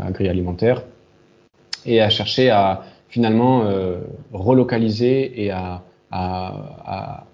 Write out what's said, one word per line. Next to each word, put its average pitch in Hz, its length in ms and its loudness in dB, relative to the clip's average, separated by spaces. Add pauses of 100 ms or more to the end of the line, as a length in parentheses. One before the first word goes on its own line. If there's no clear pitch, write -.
agroalimentaire, 92 800 0 (1000)
et 117 160 4
à 104 80 4
chercher 123 400 2
à 98 340 2 (240)
finalement, 117 560 4
euh, 95 380 -2 (320)
relocaliser 120 1120 2
et 101 80 -2
à, 90 320 -8 (280)
à, 92 360 -6 (380)
à, - 480 -10